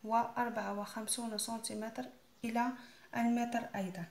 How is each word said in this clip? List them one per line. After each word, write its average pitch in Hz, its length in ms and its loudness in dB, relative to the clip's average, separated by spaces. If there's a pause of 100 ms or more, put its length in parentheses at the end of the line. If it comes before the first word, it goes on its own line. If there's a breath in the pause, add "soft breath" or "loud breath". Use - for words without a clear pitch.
وأربعة 220 760 2
وخمسون 214 580 -2
سنتيمتر 226 680 -4 (400)
إلى 233 220 4 (500 loud breath)
المتر 233 580 4
أيضًا. 180 360 -2